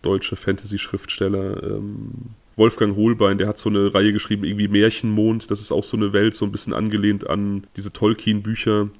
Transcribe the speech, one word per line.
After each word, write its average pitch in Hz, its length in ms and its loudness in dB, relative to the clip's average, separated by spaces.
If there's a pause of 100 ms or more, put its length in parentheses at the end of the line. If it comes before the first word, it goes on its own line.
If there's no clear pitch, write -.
deutsche 95 340 0
Fantasy-Schriftsteller, 98 1300 -4
ähm, 104 480 -8 (460)
Wolfgang 107 380 4
Hohlbein, 104 440 2
der 98 100 2
hat 104 100 -4
so - 100 -4
eine 101 260 2
Reihe 101 180 4
geschrieben, 104 320 -2
irgendwie 101 240 0
Märchenmond, 107 800 2
das 107 100 -2
ist 104 120 -6
auch 90 100 0
so - 140 -6
eine 104 160 0
Welt, 104 240 2
so - 80 -2
ein 101 80 -2
bisschen 104 200 -6
angelehnt 104 560 0
an 101 380 -2 (100)
diese 101 160 -10
Tolkien-Bücher. 107 1080 0